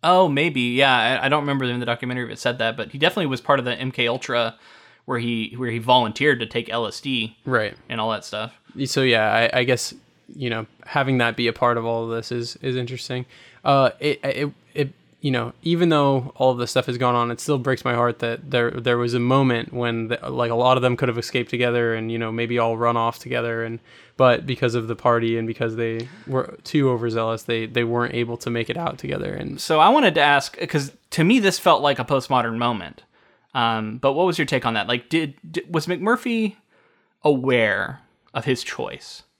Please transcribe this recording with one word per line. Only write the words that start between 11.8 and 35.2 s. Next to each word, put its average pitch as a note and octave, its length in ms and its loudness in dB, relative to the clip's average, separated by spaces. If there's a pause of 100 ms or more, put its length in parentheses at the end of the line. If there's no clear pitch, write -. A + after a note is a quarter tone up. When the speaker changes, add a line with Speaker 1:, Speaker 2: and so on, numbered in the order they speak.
Speaker 2:
all A#2 200 -2
of A2+ 60 -6
this A2+ 220 -6
is, A#2 240 -6
is C3 200 -6
interesting. B2+ 500 -8 (380)
Uh, C3+ 260 4 (100)
it, D3 240 0
it, C#3 280 -2 (220)
it, C#3+ 180 -2 (280)
you D3 100 -2
know, A#2+ 220 -2 (100)
even E3+ 280 2
though C#3 440 2
all C3 160 4
of B2 80 0
this A#2+ 140 -4
stuff B2+ 140 0
has A#2+ 120 -4
gone B2 160 2
on, A#2+ 160 0
it A2+ 100 -6
still D3 180 0
breaks B2+ 260 -2
my B2 100 0
heart A#2+ 240 0
that A#2+ 320 -6
there, A#2+ 220 0
there A#2+ 260 0
was A#2+ 160 -2
a B2 60 2
moment B2 520 2
when, A#2 360 -4
the, A#2 100 -4 (100)
like, B2 220 -2
a A2+ 60 0
lot B2+ 200 4
of B2 60 2
them B2 140 2
could B2+ 120 0
have A#2 100 -2
escaped A#2+ 320 -4
together, A#2+ 440 0
and, A2+ 160 -4
you A2+ 80 -4
know, A2+ 140 -4
maybe A#2 260 -2
all A2+ 180 0
run A#2 200 0
off A#2 240 -2
together, A#2 440 -4
and, A2+ 140 -8 (380)
but B2+ 280 6
because A#2+ 300 -2
of A2+ 140 -2
the A2+ 80 -4
party A2+ 420 2
and A2+ 80 -4
because A2+ 300 -4
they A2+ 320 -4 (180)
were C3 380 -4
too C#3 260 2
overzealous, A2+ 540 -2
they, A2+ 220 -2
they A#2 180 -2
weren't A#2+ 300 -2
able A#2+ 220 -2
to - 140 -8
make A#2 180 -4
it - 80 -4
out E3 220 -6
together. - 340 -6
And C#3+ 280 -10
Speaker 1:
So D#3 180 0
I E3 100 8
wanted A#3 280 6
to D#3+ 40 4
ask, C#3+ 380 4 (100)
'cause C#3 240 -2 (180)
to E3 120 0
me A3 160 6
this G3 220 2
felt E3 200 4
like C#3+ 200 2
a B2 40 -2
postmodern A#2+ 540 0
moment. A2+ 460 -4 (500)
Um, A2+ 420 -2
but C#3 160 0
what E3+ 140 2
was E3+ 120 0
your F3 60 0
take B2+ 220 -2
on A#2 80 0
that? G#2 120 -2
Like, A#2+ 220 -4
did, D#3+ 260 0 (160)